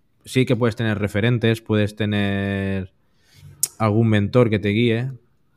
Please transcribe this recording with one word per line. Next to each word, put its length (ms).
sí 220
que 100
puedes 200
tener 220
referentes, 640
puedes 340
tener 960
algún 300
mentor 420
que 80
te 120
guíe, 420